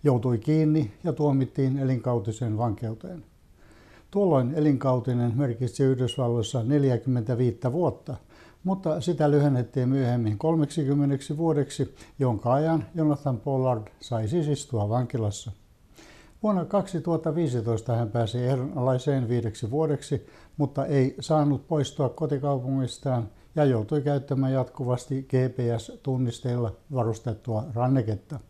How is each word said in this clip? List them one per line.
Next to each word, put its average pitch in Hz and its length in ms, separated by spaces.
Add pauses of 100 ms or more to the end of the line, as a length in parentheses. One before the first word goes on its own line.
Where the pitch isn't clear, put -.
Joutui 123 340
kiinni 151 540 (120)
ja 170 80
tuomittiin 135 640
elinkautiseen 120 800
vankeuteen. 117 680 (840)
Tuolloin 156 440
elinkautinen 127 840
merkitsi 123 480
Yhdysvalloissa 120 800
neljäkymmentäviittä 123 1080
vuotta, 151 440 (480)
mutta 180 360
sitä 151 300
lyhennettiin 135 580
myöhemmin 120 500
kolmeksikymmeneksi 143 960
vuodeksi, 151 580 (240)
jonka 120 360
ajan 160 300 (100)
Jonathan 147 420
Pollard 131 500 (140)
sai 110 280
siis 151 200
istua 110 400
vankilassa. 113 640 (920)
Vuonna 196 220
kaksituhatta 165 680
viisitoista 120 640
hän 113 140
pääsi 117 340
ehdonalaiseen 127 840
viideksi 113 420
vuodeksi, 147 560 (300)
mutta 139 300
ei 135 340
saanut 147 480
poistua 143 400
kotikaupungistaan 135 1200 (280)
ja 151 80
joutui 131 380
käyttämään 135 500
jatkuvasti 127 680
G - 100
P 127 260 (200)
S-tunnisteilla 123 920 (220)
varustettua 113 680 (100)
ranneketta. 120 760